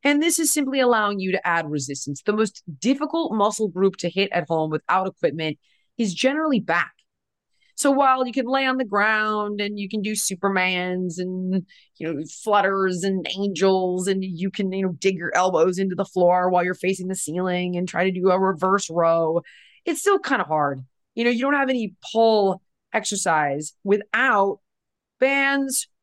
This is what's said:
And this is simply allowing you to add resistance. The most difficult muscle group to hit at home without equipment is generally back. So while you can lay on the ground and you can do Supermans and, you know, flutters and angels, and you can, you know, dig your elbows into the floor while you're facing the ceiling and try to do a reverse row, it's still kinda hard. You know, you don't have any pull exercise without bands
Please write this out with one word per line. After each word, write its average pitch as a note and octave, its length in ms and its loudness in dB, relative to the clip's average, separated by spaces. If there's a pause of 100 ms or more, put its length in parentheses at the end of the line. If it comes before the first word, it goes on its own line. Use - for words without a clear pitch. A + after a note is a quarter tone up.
And C#4+ 180 4
this E4 160 2
is D#4 140 0
simply C4+ 280 0
allowing G#3+ 400 2
you F#3 120 -2
to - 140 -2
add E3+ 240 0
resistance. C#3+ 520 -6
The G#3 100 0
most G#3+ 300 -2 (180)
difficult C#4 540 -2
muscle G#3+ 340 0
group F#3 300 0
to F3+ 100 -4
hit G3 240 -2
at E3+ 160 -2
home D#3+ 220 0
without F3+ 360 0
equipment D#3+ 520 -4 (400)
is G#3 160 0
generally C#4 460 0
back. E3+ 320 -2 (840)
So - 160 2
while C4 360 4
you A#3+ 60 -8
can B3 140 -2
lay C4+ 180 0
on C4 140 0
the C4 60 0
ground G#3 760 0
and G#3 180 -4
you G3+ 100 -6
can G#3+ 140 -4
do G#3+ 100 -4
Supermans F#3 1040 -2
and, F#3 480 -4 (320)
you D#3+ 140 -6
know, D3 100 -6 (200)
flutters F#3+ 600 2
and F#3+ 340 -2
angels, F#3+ 720 0
and F#3+ 160 -2
you F#3 260 -4
can, F#3+ 220 -4
you F#3+ 140 -2
know, F#3 120 -2
dig F#3+ 180 0
your E3 200 -4
elbows F3+ 420 2
into F#3+ 160 -2
the G3 100 -2
floor F3+ 440 4
while F3+ 160 4
you're F3+ 100 -2
facing F#3 340 -4
the F#3+ 60 -4
ceiling F3+ 600 -2
and F3+ 120 -4
try F3 160 0
to F#3+ 80 2
do F#3 180 2
a F#3 80 4
reverse F#3+ 500 0
row, E3 540 2 (420)
it's D4+ 160 -4
still G4+ 180 2
kinda A3 260 -2
hard. C#3+ 400 0 (300)
You A#3 100 -2
know, A#3+ 60 4
you A#3+ 120 0
don't C#4 120 2
have C#4 160 0
any A#3 260 -2 (160)
pull G#3+ 500 4 (300)
exercise D#3 840 -2 (100)
without G#3 760 2 (580)
bands C#4 680 0 (140)